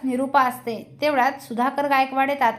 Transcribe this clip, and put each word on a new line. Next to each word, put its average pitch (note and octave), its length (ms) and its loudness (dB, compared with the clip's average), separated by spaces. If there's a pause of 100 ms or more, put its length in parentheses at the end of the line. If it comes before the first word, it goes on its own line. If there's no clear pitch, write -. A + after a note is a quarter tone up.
निरुपा C4+ 380 2
असते. A#3+ 580 -6
तेवढ्यात C#4 420 0
सुधाकर C4+ 460 -2
गायकवाड C4+ 420 2
येतात B3+ 280 0